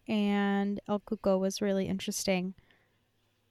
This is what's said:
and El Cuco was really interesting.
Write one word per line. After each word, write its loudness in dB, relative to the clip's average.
and 2
El 0
Cuco 0
was -2
really 0
interesting. -2